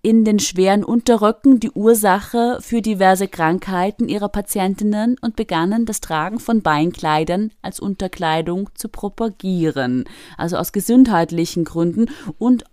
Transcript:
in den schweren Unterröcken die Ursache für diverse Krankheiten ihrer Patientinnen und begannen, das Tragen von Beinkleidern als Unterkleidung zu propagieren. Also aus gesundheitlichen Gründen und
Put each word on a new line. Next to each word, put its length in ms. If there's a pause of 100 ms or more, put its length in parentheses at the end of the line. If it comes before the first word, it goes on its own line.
in 220
den 140
schweren 460
Unterröcken 760
die 120
Ursache 880
für 220
diverse 440
Krankheiten 800
ihrer 220
Patientinnen 880
und 160
begannen, 520
das 120
Tragen 400
von 220
Beinkleidern 880 (140)
als 160
Unterkleidung 960
zu 120
propagieren. 1160 (340)
Also 200
aus 160
gesundheitlichen 920
Gründen 460 (260)
und 360